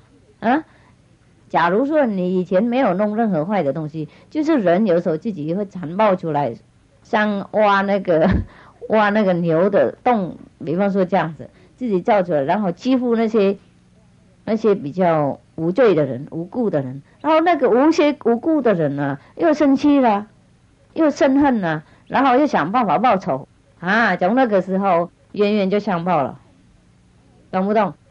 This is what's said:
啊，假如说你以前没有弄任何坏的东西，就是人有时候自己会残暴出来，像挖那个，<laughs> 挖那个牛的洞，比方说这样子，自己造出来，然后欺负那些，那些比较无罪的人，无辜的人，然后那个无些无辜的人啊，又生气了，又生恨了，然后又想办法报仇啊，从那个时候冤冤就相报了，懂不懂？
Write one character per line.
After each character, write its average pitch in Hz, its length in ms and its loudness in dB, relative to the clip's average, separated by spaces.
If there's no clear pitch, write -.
啊， 262 240 0
假 170 220 0
如 220 160 0
说 294 200 0
你 185 340 -2
以 180 40 -2
前 185 200 0
没 240 140 -2
有 233 160 0
弄 208 220 -2
任 220 160 0
何 160 120 0
坏 190 200 -2
的 139 100 -2
东 156 160 -6
西， 156 180 -10
就 302 140 -4
是 311 140 0
人 185 280 2
有 175 160 2
时 175 80 -2
候 160 80 -2
自 214 160 -6
己 160 200 -6
会 - 120 -4
残 175 320 -12
暴 208 180 2
出 165 160 -6
来， 143 240 -2
像 208 480 -2
挖 202 300 2
那 202 180 0
个， 175 300 2
<laughs> - 300 -20
挖 208 200 2
那 214 140 0
个 185 100 2
牛 170 360 0
的 151 240 2
洞， 208 340 -2
比 151 120 -4
方 202 160 0
说 190 140 0
这 185 120 -2
样 160 180 -2
子， - 140 -18
自 254 120 -8
己 190 140 0
造 208 200 2
出 175 120 -2
来， 143 100 0
然 180 180 -2
后 185 100 -2
欺 254 260 -2
负 240 180 0
那 226 120 0
些， 202 300 0
那 214 100 -2
些 214 200 2
比 143 160 -8
较 160 480 0
无 165 160 -2
罪 214 240 4
的 151 100 2
人， 135 260 -8
无 165 120 -8
辜 214 260 -4
的 147 120 -2
人， 131 200 -10
然 294 100 -2
后 320 80 4
那 339 160 2
个 262 140 2
无 262 220 4
些 302 240 2
无 233 120 2
辜 311 240 0
的 233 120 2
人 143 260 -2
啊， 143 200 -4
又 320 160 2
生 277 220 2
气 285 240 2
了， 214 280 2
又 311 160 2
生 277 300 2
恨 262 220 2
了， 156 220 -4
然 254 180 0
后 247 120 4
又 302 80 2
想 180 280 -2
办 254 120 2
法 160 120 2
报 214 200 2
仇 151 300 -6
啊， 196 380 0
从 190 180 0
那 262 100 4
个 202 160 2
时 185 160 -4
候 175 320 0
冤 208 240 0
冤 190 160 0
就 208 80 0
相 175 260 -4
报 170 160 0
了， 131 180 -6
懂 190 140 -2
不 208 80 -2
懂？ 196 220 0